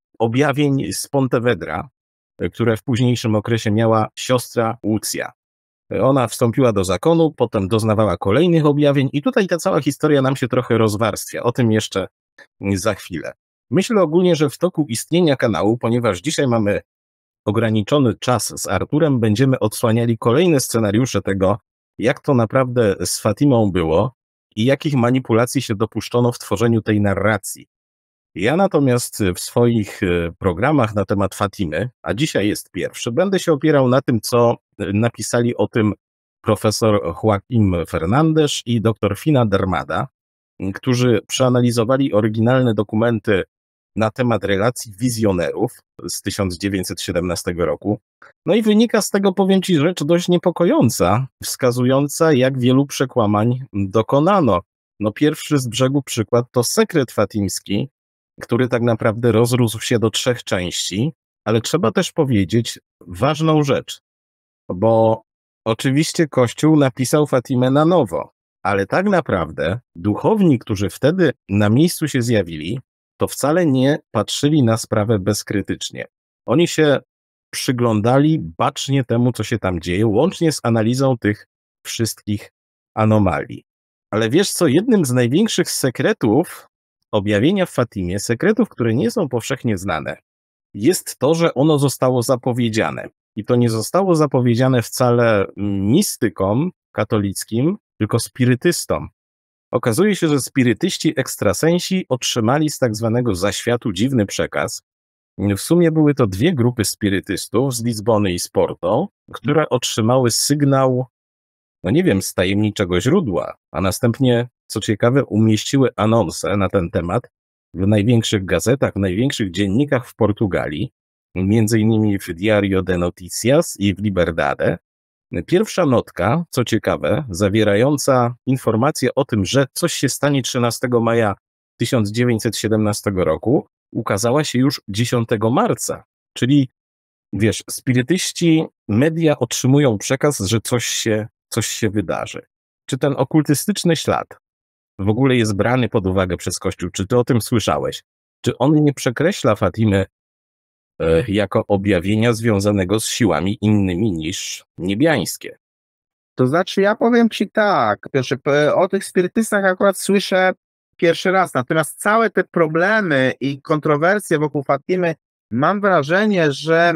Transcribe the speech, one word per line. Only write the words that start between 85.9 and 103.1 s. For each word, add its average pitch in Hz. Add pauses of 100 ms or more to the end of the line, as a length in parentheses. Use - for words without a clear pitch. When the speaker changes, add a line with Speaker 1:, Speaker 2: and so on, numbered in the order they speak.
Speaker 1:
objawienia 107
w -
Fatimie, 98
sekretów, 196
które 113
nie 190
są 196
powszechnie 120
znane, 82 (580)
jest 135
to, 147
że 165
ono 147
zostało 131
zapowiedziane. 113 (280)
I 104
to 123
nie 120
zostało 170
zapowiedziane 131
wcale 120 (100)
mistykom 101 (220)
katolickim, 107 (240)
tylko 107
spirytystom. 123 (640)
Okazuje 143
się, 165
że 147
spirytyści 131
ekstrasensi 165
otrzymali 131
z -
tak 117
zwanego 117